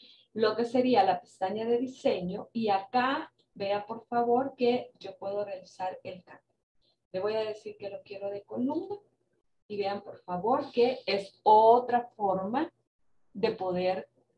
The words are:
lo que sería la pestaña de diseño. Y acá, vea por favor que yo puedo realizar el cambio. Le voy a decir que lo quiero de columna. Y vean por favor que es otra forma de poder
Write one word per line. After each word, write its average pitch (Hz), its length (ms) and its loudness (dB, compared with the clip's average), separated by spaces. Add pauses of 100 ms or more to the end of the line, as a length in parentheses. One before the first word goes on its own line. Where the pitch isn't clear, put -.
(340)
lo 214 220 2
que 233 100 -2
sería 247 380 4
la 185 180 2
pestaña 208 440 -6
de 240 120 2
diseño. 220 760 -4
Y 220 160 -2
acá, 254 600 0 (240)
vea 202 300 -4
por 226 220 -12
favor 240 500 0
que 240 420 0
yo 190 200 -14
puedo 202 260 -4
realizar 185 580 -10
el 185 200 -14
cambio. - 200 -20 (680)
Le 185 80 -6
voy 208 160 -4
a 220 80 -2
decir 214 340 -10
que 196 140 -12
lo 190 100 -14
quiero 202 300 -10
de 202 100 -10
columna. 302 540 -6 (720)
Y 208 100 -10
vean 196 240 -4
por - 220 -18
favor 220 480 -2
que 240 340 2
es 196 380 -6
otra 240 720 6
forma 208 580 -2 (580)
de 208 200 -2
poder 185 580 -2 (280)